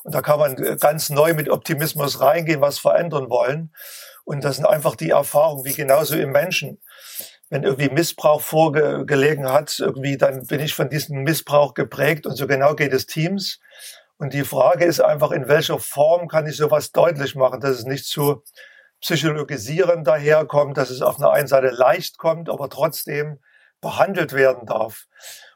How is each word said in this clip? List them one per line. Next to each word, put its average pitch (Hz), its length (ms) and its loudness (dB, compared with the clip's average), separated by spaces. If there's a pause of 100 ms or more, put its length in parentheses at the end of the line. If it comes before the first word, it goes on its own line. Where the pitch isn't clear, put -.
Und - 100 -10
da 143 80 -2
kann 147 180 2
man, 143 180 0
äh, - 200 -4
ganz 151 320 0
neu 151 240 4
mit 151 160 -2
Optimismus 151 720 -2
reingehen, 156 400 2
was 143 200 2
verändern 147 500 0
wollen. 131 440 -2 (520)
Und 143 180 -6
das 135 140 -2
sind 151 80 2
einfach 151 300 2
die 160 160 -4
Erfahrungen, 147 520 2
wie 135 100 -8
genauso 147 420 2
im 143 160 -2
Menschen. 147 500 -2 (680)
Wenn 143 140 -4
irgendwie 135 260 0
Missbrauch 151 520 2
vorge-, 147 640 2
gelegen 143 460 2
hat, 147 280 0
irgendwie, 135 380 -2
dann 135 300 0
bin 147 120 -2
ich 151 140 -4
von 143 160 -2
diesem 143 340 -6
Missbrauch 147 500 0
geprägt. 143 520 -2
Und - 100 -8
so 143 120 -4
genau 139 280 2
geht 143 180 -2
es 131 120 -2
Teams. 190 540 -6 (580)
Und 139 160 -8
die 143 100 -2
Frage 139 420 4
ist 160 140 2
einfach, 151 320 2
in 143 160 -4
welcher 156 320 2
Form 160 480 2
kann 151 180 -2
ich 151 120 -8
sowas 151 340 0
deutlich 147 440 0
machen, 127 240 2
dass 135 120 0
es 123 140 -4
nicht 135 200 -6
zu 147 380 -2 (560)
psychologisierend 151 1040 -2
daherkommt, 147 720 2
dass 131 140 -2
es 127 100 -10
auf 151 160 0
einer 143 140 4
einen 143 160 2
Seite 131 220 4
leicht 131 500 0
kommt, 165 300 -2
aber 143 200 -8
trotzdem 151 680 -6 (420)
behandelt 165 520 -2
werden 131 340 2
darf. 113 400 -6 (480)